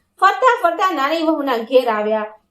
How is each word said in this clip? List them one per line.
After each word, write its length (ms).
ફરતા 420
ફરતા 320
નાની 280
વહુના 340
ઘેર 320
આવ્યા 380